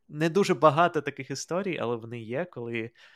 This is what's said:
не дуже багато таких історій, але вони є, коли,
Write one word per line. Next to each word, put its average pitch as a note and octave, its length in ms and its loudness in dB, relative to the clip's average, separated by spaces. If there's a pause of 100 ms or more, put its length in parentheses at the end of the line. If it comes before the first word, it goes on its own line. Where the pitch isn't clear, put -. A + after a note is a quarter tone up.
не D3+ 220 0
дуже F#3 240 4
багато D#3 460 4
таких C#3 300 -8
історій, E3+ 480 -6
але A#2 180 -2
вони A#2 240 -12
є, A#2 240 -6
коли, A#2 460 -8 (260)